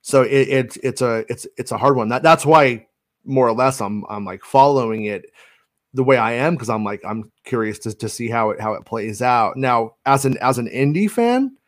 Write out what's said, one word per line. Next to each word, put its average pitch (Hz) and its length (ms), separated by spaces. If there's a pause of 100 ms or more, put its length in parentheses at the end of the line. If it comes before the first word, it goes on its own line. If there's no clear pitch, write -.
so 135 220
it, 127 260
it's, 127 300
it's 127 240
a, 113 260
it's, - 180 (120)
it's - 140
a 110 40
hard 135 180
one. 113 140
That, 123 140
that's 160 240
why 139 400 (380)
more 131 220
or 117 60
less 131 300
I'm, 104 260
I'm, 104 160
like, 95 200
following 127 600
it 104 220 (680)
the 127 120
way 131 120
I 117 160
am, 147 240
'cause 120 140
I'm, 110 140
like, 104 200
I'm 110 260 (140)
curious 110 360
to, 110 160
to 113 120
see 117 220
how 113 200
it, 98 100
how 110 120
it - 140
plays 110 340
out. 123 380
Now, 120 380 (100)
as 135 180
an, 131 140
as 127 180
an 120 120
indie 151 420
fan 247 440 (140)